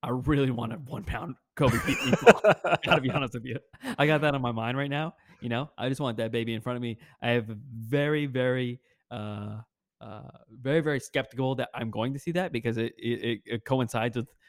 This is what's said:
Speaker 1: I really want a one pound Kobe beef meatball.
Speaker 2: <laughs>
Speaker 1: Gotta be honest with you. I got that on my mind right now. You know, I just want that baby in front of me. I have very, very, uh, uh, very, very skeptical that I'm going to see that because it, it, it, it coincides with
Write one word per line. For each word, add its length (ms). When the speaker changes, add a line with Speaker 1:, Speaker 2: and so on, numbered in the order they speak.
Speaker 1:
I 80
really 420
want 220
a 40
one 260
pound 320
Kobe 300
beef 140
meatball. 800
Speaker 2:
<laughs> 20
Speaker 1:
Gotta 180
be 100
honest 220
with 120
you. 120
I 100
got 140
that 140
on 60
my 100
mind 260
right 120
now. 260
You 100
know, 280
I 120
just 120
want 160
that 140
baby 220
in 80
front 160
of 40
me. 160
I 100
have 140
very, 840
very, 520
uh, 460
uh, 200
very, 320
very 180
skeptical 560
that 180
I'm 180
going 220
to 60
see 140
that 180
because 260
it, 200
it, 260
it, 220
it 200
coincides 520
with 100